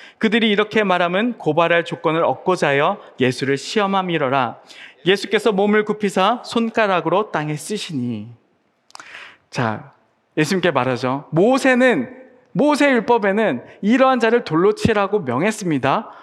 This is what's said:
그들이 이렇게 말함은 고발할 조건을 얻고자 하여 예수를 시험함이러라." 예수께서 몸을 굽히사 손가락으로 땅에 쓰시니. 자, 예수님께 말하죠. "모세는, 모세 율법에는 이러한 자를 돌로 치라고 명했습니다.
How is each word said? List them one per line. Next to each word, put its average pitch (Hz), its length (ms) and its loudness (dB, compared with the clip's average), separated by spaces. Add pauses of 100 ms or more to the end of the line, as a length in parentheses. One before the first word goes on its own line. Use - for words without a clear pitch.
(200)
그들이 220 320 2
이렇게 208 340 2
말함은 185 500 0
고발할 165 500 2
조건을 165 400 -2
얻고자 165 440 0
하여 151 320 0 (200)
예수를 127 380 0
시험함이러라." 165 1040 -2 (440)
예수께서 202 480 0
몸을 208 320 2
굽히사 208 600 -2
손가락으로 208 880 -2
땅에 151 240 -4
쓰시니. 123 720 -8 (1200)
자, 117 420 -6 (460)
예수님께 175 320 0
말하죠. 131 600 -2
"모세는, 247 920 2 (300)
모세 285 380 2
율법에는 208 720 0 (200)
이러한 262 380 4
자를 233 240 2
돌로 185 300 2
치라고 208 460 0
명했습니다. 160 920 -2 (120)